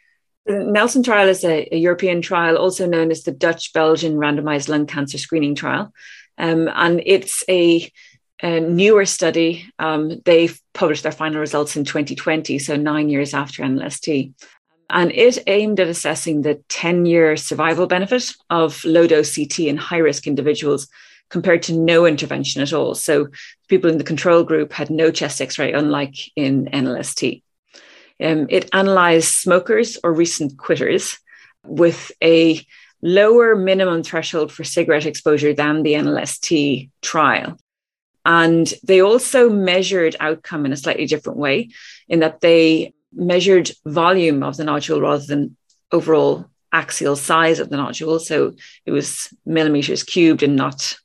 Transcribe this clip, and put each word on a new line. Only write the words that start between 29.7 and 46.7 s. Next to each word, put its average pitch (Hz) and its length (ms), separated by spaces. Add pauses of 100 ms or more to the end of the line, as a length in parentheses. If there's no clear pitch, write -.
or 170 80
recent 160 440
quitters 156 640 (460)
with 165 480 (100)
a 165 420 (360)
lower 214 560
minimum 185 480
threshold 160 480
for - 100
cigarette 151 440
exposure 147 480
than 147 280
the 147 140
N 147 100
L 147 120
S - 200
T 143 520 (100)
trial. 147 580 (640)
And 165 480 (120)
they 190 160
also 240 500
measured 185 680
outcome 156 460
in 135 60
a 147 40
slightly 139 300
different - 320
way, 143 320 (380)
in 170 120
that 160 220
they 165 500 (200)
measured 180 600 (120)
volume 165 600
of 139 120
the 156 80
nodule 147 360
rather 147 260
than 143 300 (340)
overall 156 560 (240)